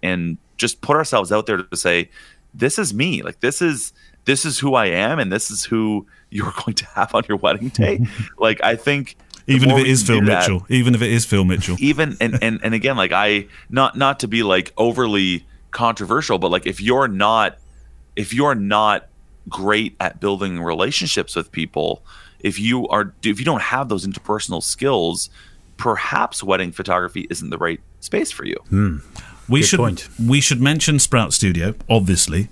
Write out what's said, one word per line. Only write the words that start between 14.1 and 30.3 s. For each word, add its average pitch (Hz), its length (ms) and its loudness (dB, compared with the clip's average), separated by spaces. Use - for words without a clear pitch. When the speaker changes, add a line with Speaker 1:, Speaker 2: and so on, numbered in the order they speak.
Speaker 1:
to 117 80 -4
be, 113 160 0
like, 92 320 2
overly 107 680 0
controversial, 113 640 0
but, 85 140 0
like, 90 140 0
if 95 140 -6
you're 123 280 2
not, 104 500 2
if 101 180 -6
you're 139 220 2
not 104 540 0
great 107 500 -2
at 90 220 -6
building 95 420 -2
relationships 90 720 -2
with 82 160 -6
people, 78 520 -4
if 98 200 -4
you 117 300 0
are, 101 240 0
if 104 160 0
you 131 40 -4
don't 135 180 0
have 131 260 -2
those 95 180 -2
interpersonal 98 560 -6
skills, 90 680 -2
perhaps - 680 -2
wedding 95 300 0
photography 90 580 -4
isn't 82 200 -8
the 82 80 -6
right 82 220 -4
space - 300 -4
for - 140 -10
you. 50 120 -8
Speaker 3:
Hmm. 95 280 0
Speaker 2:
We 131 120 4
Speaker 3:
Good 160 60 2
Speaker 2:
should, 185 120 2
Speaker 3:
point. 110 300 -2
Speaker 2:
we 131 160 4